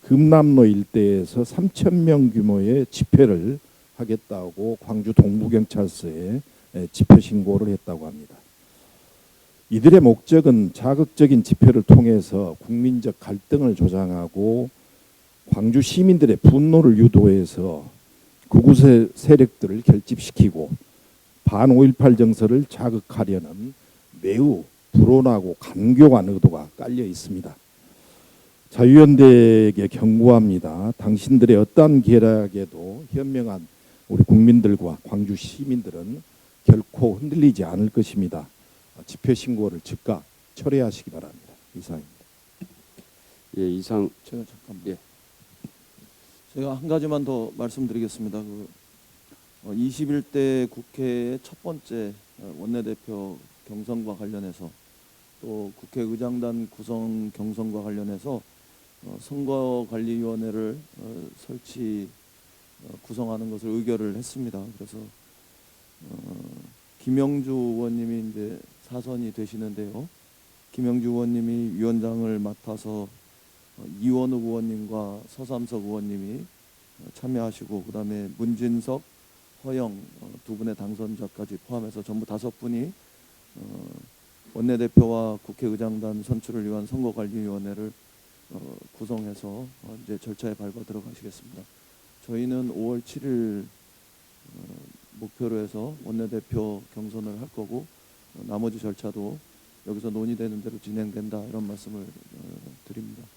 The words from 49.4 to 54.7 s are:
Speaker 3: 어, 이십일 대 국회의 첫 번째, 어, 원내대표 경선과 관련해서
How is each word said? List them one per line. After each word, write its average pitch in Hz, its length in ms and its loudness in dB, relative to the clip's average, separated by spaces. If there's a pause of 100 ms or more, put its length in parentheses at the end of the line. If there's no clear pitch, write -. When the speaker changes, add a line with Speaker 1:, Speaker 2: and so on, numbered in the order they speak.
Speaker 3:
어, 104 80 -14
이십일 135 500 -6 (100)
대 131 380 -2
국회의 123 720 -10
첫 - 200 -20
번째, 117 500 -12 (260)
어, 92 200 -20
원내대표 104 800 -12 (300)
경선과 107 480 -12
관련해서 95 540 -16 (720)